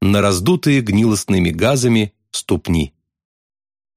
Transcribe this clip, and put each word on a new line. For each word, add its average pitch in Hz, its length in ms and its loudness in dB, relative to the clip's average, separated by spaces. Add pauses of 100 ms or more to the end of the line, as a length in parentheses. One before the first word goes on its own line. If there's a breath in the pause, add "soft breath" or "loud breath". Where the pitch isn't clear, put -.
на 101 200 2
раздутые 135 600 0
гнилостными 104 720 0
газами 113 640 0 (180)
ступни. - 640 -4 (1040)